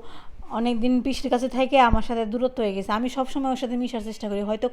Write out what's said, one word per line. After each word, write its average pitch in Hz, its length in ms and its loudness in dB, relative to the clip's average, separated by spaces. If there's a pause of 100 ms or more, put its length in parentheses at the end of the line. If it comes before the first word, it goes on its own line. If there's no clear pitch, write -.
(500)
অনেক 233 300 0
দিন 254 220 4
পিসির 254 320 -2
কাছে 247 160 2
থেকে 262 300 4
আমার 226 220 6
সাথে 226 240 0
দূরত্ব 247 380 -2
হয়ে 202 100 0
গেছে। 196 180 -4
আমি 240 180 0
সবসময় 262 420 -2
ওর 254 120 -2
সাথে 240 140 -2
মিশার 240 240 -4
চেষ্টা 214 280 -8
করি, 202 120 -2
হয়তো 214 300 -2